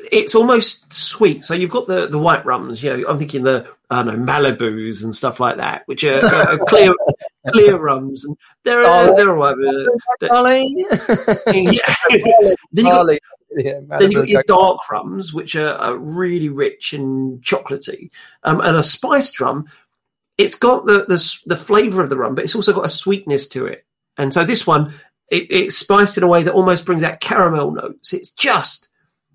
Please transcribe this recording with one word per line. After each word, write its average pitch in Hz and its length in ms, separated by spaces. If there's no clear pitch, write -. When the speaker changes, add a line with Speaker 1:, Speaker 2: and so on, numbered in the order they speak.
Speaker 1:
it's 214 240
almost 233 580
sweet. - 520
So 165 100
you've 180 160
got - 160
the, 185 220
the 151 100
white 156 260
rums, 123 380
you 139 140
know, - 120
I'm 151 100
thinking 143 260
the, 127 240
I 123 120
don't 117 220
know, 131 80
Malibus 113 720
and 110 100
stuff 123 240
like 123 200
that, - 280
which - 160
are, 135 140
uh, 202 400
clear, 202 260
<laughs> - 260
clear 208 300
rums. 135 460
And 147 120
they're, 240 160
uh, 240 40
Speaker 2:
Barley. 180 320
Speaker 1:
they're 202 140
all 165 60
right, 143 200
but, 135 180
uh, 151 240
they're - 100
Speaker 2:
Barley. 262 560
<laughs> - 60
Speaker 1:
Yeah. 190 480
<laughs> - 80
Speaker 2:
Barley. - 480
Speaker 1:
Then 214 120
you 180 60
got 180 60
Speaker 2:
Barley. 160 220
Yeah, 143 280
Speaker 1:
then 196 140
you - 60
got 131 60
Speaker 2:
Malibu - 40
Speaker 1:
your 202 140
Speaker 2:
Coke. - 40
Speaker 1:
dark 185 440
rums, 160 440
which 160 220
are, 151 180
are 123 220
really 170 520
rich - 440
and 135 500
chocolatey. - 680
Um, 165 160
and 170 160
a 151 60
spiced - 580
rum, 131 260
it's 202 160
got 247 320
the, 202 200
the 185 80
s-, - 280
the 170 140
flavour 202 460
of 135 60
the 135 80
rum, 127 180
but 143 100
it's - 100
also 208 180
got 175 140
a - 20
sweetness 190 640
to 127 160
it. - 180
And 139 160
so 170 120
this 220 220
one, 151 280
it, 175 220
it's - 260
spiced 202 400
in 190 60
a 180 60
way 170 160
that 180 100
almost 180 320
brings 165 160
out - 180
caramel 170 520
notes. - 420
It's - 160
just, - 580